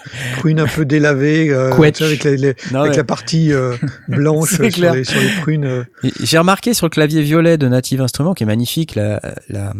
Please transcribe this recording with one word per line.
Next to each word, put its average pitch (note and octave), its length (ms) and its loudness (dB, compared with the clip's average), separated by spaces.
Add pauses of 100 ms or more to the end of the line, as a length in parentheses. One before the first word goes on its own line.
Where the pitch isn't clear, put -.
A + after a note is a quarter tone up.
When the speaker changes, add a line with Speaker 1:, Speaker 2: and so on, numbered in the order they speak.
(380)
Speaker 1:
prunes D#3 200 2
un D#3 80 2
peu D#3 180 -2
délavées, D3+ 680 2
euh, C3 200 2
Speaker 2:
Couettes. D3+ 260 4
Speaker 1:
tu - 60 -4
sais, D#3 60 2
avec D3+ 160 -2
les, C#3+ 120 2
les, C3+ 180 0 (180)
Speaker 3:
Non, C3 80 0
Speaker 1:
avec D3+ 120 2
Speaker 3:
mais C#3 40 2
Speaker 1:
la D3 80 2
partie, D#3+ 480 0
euh, B2+ 240 -2 (160)
Speaker 3:
<laughs> - 160 -18
Speaker 1:
blanche D#3 420 0
Speaker 3:
C'est F#3+ 60 -2
Speaker 1:
sur A3+ 120 0 (120)
Speaker 3:
clair. E3+ 140 2
Speaker 1:
les, C3 100 -2
sur - 160 -2
les - 80 2 (120)
prunes, D#3 240 -2
euh. B2+ 200 -4 (180)
Speaker 3:
Et C3 80 0 (100)
j'ai C#3+ 180 2
remarqué F#3+ 360 2
sur F3 120 -2
le D#3+ 40 0
clavier D#3 320 2
violet E3 340 4
de C#3+ 120 2
Native B2+ 320 0
Instruments, C#3 340 0
qui - 80 -4
est A2 40 0
magnifique, A#2+ 500 -2
la, G#2 240 -2 (280)
la G2+ 320 -8